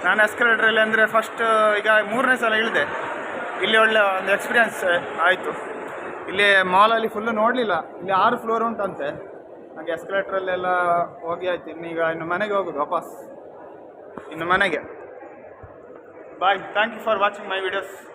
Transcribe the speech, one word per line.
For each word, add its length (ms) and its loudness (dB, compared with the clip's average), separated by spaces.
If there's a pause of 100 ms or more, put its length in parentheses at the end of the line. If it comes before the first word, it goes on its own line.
ನಾನು 220 4
ಎಸ್ಕಲೇಟರಲ್ಲಿ 580 2
ಅಂದ್ರೆ 200 4 (100)
ಫಸ್ಟ್ 260 0 (380)
ಈಗ 100 0 (220)
ಮೂರನೇ 320 2
ಸಲ 180 2
ಇಳಿದೆ. 240 2 (800)
ಇಲ್ಲಿ 200 4
ಒಳ್ಳೆ 160 4 (180)
ಒಂದು 180 -4
ಎಕ್ಸ್‌ಪೀರಿಯನ್ಸ್ 480 0 (420)
ಆಯ್ತು. 260 2 (760)
ಇಲ್ಲಿ 180 2 (280)
ಮಾಲಲ್ಲಿ 400 6
ಫುಲ್ಲು 260 -4
ನೋಡ್ಲಿಲ್ಲ. 340 2 (260)
ಇಲ್ಲಿ 120 -2 (120)
ಆರು 180 4
ಫ್ಲೋರ್ 260 0
ಉಂಟಂತೆ. 400 -4 (680)
ಹಾಗೆ 200 -6
ಎಸ್ಕಲೇಟರಲ್ಲೆಲ್ಲ 720 -2 (560)
ಹೋಗಿ 280 -4
ಆಯ್ತು. 200 -6
ಇನ್ನು 200 -12
ಈಗ 60 -4 (160)
ಇನ್ನು 200 -8
ಮನೆಗೆ 240 -2
ಹೋಗುದು 260 -4
ವಾಪಸ್, 260 -4 (1200)
ಇನ್ನು 200 -8
ಮನೆಗೆ. 280 2 (1600)
Bye. 180 2 (160)
Thank 200 0
you 100 -14
for 180 2
watching 280 -4
my 140 -4
videos. 240 -4 (240)